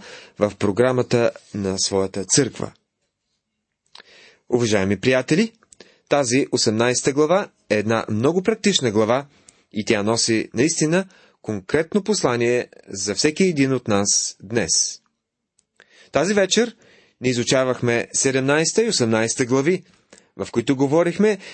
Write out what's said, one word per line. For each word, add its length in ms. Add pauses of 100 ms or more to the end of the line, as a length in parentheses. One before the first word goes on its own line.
(400)
в 200
програмата 720 (220)
на 260
своята 460
църква. 480 (1800)
Уважаеми 500
приятели, 520 (580)
тази 420
осемнайста 600
глава 380 (180)
е 60
една 340
много 340
практична 480
глава 360 (440)
и 140
тя 180
носи 500
наистина 540 (340)
конкретно 640
послание 640 (180)
за 280
всеки 280
един 300
от 140
нас 560
днес. 580 (1120)
Тази 220
вечер 420 (460)
ни 80
изучавахме 840
седемнайста 720
и 60
осемнайста 560
глави, 380 (540)
в 140
които 240
говорихме 640 (160)